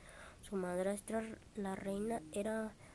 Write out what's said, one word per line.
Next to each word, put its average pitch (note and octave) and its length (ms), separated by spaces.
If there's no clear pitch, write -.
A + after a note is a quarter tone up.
Su - 140
madrastra, F#3+ 680
la G3 220
reina, G3+ 560
era A3 420